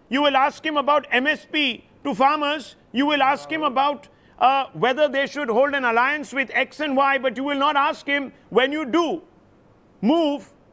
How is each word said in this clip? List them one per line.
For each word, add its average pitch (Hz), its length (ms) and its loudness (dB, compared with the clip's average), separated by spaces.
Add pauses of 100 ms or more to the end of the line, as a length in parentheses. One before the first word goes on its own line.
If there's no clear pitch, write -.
(100)
You 254 100 0
will 285 160 2
ask 277 300 0
him 302 100 -2
about 285 340 2
M 254 160 2
S 302 240 -2
P 277 340 -2 (180)
to 285 120 -2
farmers. 294 600 0 (180)
You 277 140 0
will 294 160 2
ask 277 280 0
him 311 120 -4
about, 277 460 -2 (300)
uh, 262 360 4
whether 254 340 0
they 269 180 0
should 285 220 -6
hold 269 260 2
an 269 100 -2
alliance 247 480 0
with 262 200 -4
X 254 280 -4
and 285 160 -2
Y, 277 220 2
but 240 180 -4
you 269 80 -6
will 285 140 -2
not 294 180 0
ask 285 300 -2
him, 277 260 -4 (180)
when 254 220 2
you 311 120 -4
do 269 380 -2 (800)
move 285 480 0 (220)